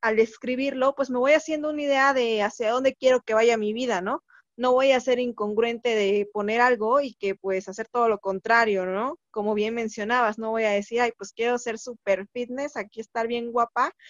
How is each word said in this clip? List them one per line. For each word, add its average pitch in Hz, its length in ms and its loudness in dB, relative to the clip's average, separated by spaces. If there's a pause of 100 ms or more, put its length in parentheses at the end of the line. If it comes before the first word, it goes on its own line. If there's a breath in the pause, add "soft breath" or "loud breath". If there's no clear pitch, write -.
al 220 180 2
escribirlo, 254 760 0
pues 269 140 -2
me 247 100 -2
voy 269 140 4
haciendo 302 360 0
una 302 140 -4
idea 277 300 4
de 233 280 0
hacia 214 300 -2
dónde 262 240 2
quiero 254 260 4
que - 120 -4
vaya 226 240 4
mi 214 160 -2
vida, 233 280 -2
¿no? 233 220 -4 (340 soft breath)
No 254 140 2
voy 262 220 4
a 254 80 2
ser 247 180 0
incongruente 233 760 -2
de 202 360 0
poner 214 300 -2
algo 240 400 2
y 254 140 -6
que, 196 200 -4
pues, 190 320 -4
hacer 208 220 -10
todo 240 180 0
lo 208 120 0
contrario, 196 680 0
¿no? 220 320 -4 (140)
Como 214 220 -2
bien 214 220 -2
mencionabas, 226 640 -2
no 220 120 -6
voy 226 120 -2
a 214 80 0
decir, 208 300 -2
"Ay, 240 160 0
pues 196 160 -16
quiero 240 260 -2
ser 226 180 -8
súper 202 560 -4
fitness, 247 440 -8
aquí 214 240 -10
estar 226 260 -6
bien 233 240 -6
guapa 240 420 -2 (160 loud breath)